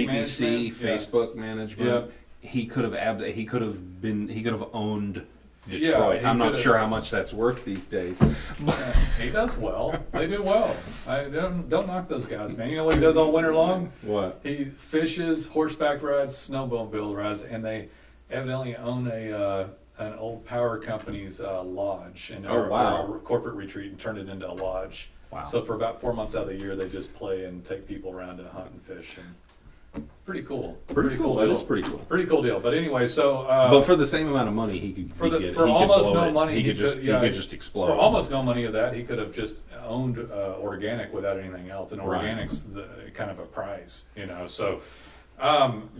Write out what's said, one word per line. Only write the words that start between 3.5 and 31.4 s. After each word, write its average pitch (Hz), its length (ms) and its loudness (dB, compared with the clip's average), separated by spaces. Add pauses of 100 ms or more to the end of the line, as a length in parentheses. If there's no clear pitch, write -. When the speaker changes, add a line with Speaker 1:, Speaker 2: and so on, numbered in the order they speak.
Speaker 1:
have 92 400 -8
been, 104 260 -2
he 110 140 -6
could 113 120 0
have 107 200 -6
owned 104 480 -4 (460)
Speaker 2:
Yeah, - 120 -6 (120)
Speaker 1:
Detroit. - 300 4
Speaker 2:
he 120 40 0
Speaker 1:
I'm 117 140 4
not 117 60 4
Speaker 2:
could 104 100 4
have. - 80 0
Speaker 1:
sure 117 160 8
how 110 80 2
much 110 240 -2
that's 101 220 -2
worth 120 300 0
these 92 240 -8
days. 90 320 -4
<laughs> - 460 2
Speaker 2:
Yeah, - 280 -2 (280)
he 123 80 -2
does 226 280 0
well. 98 380 -2 (160)
They - 140 0
do 196 160 -2
well. 202 340 4 (320)
I 143 180 -2
don't, 170 440 -4
don't 185 160 2
knock 185 240 -4
those 127 160 -4
guys, 104 320 -8
man. 123 140 -4
You 156 60 -4
know 156 80 0
what 160 100 6
he 135 60 6
does 160 140 8
all 156 160 6
winter 160 220 4
long? 170 380 4 (100)
Speaker 1:
What? 101 400 -2
Speaker 2:
He 143 240 -4
fishes, 160 800 -2
horseback 151 560 0
rides, 143 320 0
snowmobile 113 840 -4
rides, 104 280 -4
and 113 200 -8
they 110 260 -6 (400)
evidently 131 460 -4
own 123 320 -4
a, 110 240 -6
uh, 98 360 -2 (320)
an 107 160 -8
old 113 300 -10
power 120 320 -2
company's, 101 640 -8
uh, 95 240 -6
lodge 92 720 -6
and 98 100 -12
Speaker 1:
Oh, 117 100 0
Speaker 2:
or, 107 140 2
Speaker 1:
wow. 110 380 2
Speaker 2:
or 104 80 -6
a - 40 -8
corporate 117 360 -2
retreat 101 360 -10
and 95 80 -16
turned 110 180 -8
it 95 100 -10
into 95 220 -10
a - 20 -8
lodge. 92 580 -6 (220)
Speaker 1:
Wow. - 140 -10
Speaker 2:
So 120 160 -2
for 113 140 -4
about 113 260 -4
four 120 100 -2
months 110 240 -4
out 107 80 -2
of 95 60 -8
the 95 80 -8
year, 98 180 -6
they 95 140 -4
just 95 260 -10
play 95 300 -6
and 90 200 -12
take 95 220 -10
people 98 240 -10
around 90 260 -10
to 87 120 -14
hunt 85 220 -14
and - 100 -20
fish. - 340 -16 (800)
And 147 100 -10 (200)
pretty - 160 -6
cool. 123 360 -8 (100)
Speaker 1:
Pretty 143 220 2
Speaker 2:
Pretty - 60 -2
Speaker 1:
cool. 160 120 0
Speaker 2:
cool 123 100 2
Speaker 1:
That 110 80 6